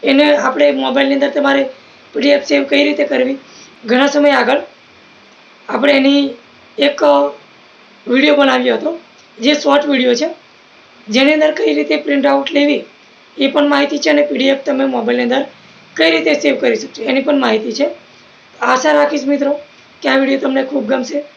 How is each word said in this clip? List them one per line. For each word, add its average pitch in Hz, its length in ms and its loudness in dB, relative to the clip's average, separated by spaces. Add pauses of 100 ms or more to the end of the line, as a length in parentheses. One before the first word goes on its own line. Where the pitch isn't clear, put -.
એને 277 240 4 (200)
આપણે 294 200 2 (160)
મોબાઈલની 269 360 0
અંદર 277 180 0
તમારે 277 260 0 (500)
પી - 80 -6
ડી 285 160 2
એફ 285 140 -4
સેવ 285 200 2
કઈ 285 180 2
રીતે 294 220 -2
કરવી, 262 280 -2 (500)
ઘણા 254 260 2
સમય 285 260 2
આગળ 254 200 0 (1080)
આપણે 269 320 0
એની 277 220 4 (560)
એક 285 220 0 (1040)
વીડિયો 285 320 2
બનાવ્યો 254 400 2
હતો, 294 120 -4 (480)
જે 247 140 0 (120)
શોર્ટ 294 260 2
વીડિયો 254 300 2
છે, 320 80 -2 (800)
જેની 269 320 2
અંદર 302 200 2
કઈ 311 200 0
રીતે 302 180 -2 (100)
પ્રિન્ટ 285 240 0
આઉટ 277 280 -2
લેવી 285 240 0 (540)
એ 277 160 0
પણ 294 200 2
માહિતી 285 320 -2
છે 311 60 2
અને 294 120 2
પી 294 160 -2
ડી 269 160 2
એફ 269 140 -8
તમે 269 260 -2
મોબાઈલની 240 340 -2
અંદર 269 140 0 (540)
કઈ 330 180 2
રીતે 320 180 0 (100)
સેવ 277 200 2
કરી 226 200 0
શકશો - 280 -14
એની 269 160 0
પણ 285 180 0
માહિતી 220 340 -2
છે. 294 80 0 (680)
આશા 262 440 0
રાખીશ 285 340 0
મિત્રો 285 200 -2 (500)
કે 277 60 -4
આ 269 120 2
વીડિયો 269 240 0
તમને 262 260 -2
ખૂબ 269 200 -4
ગમશે. 262 280 -4 (180)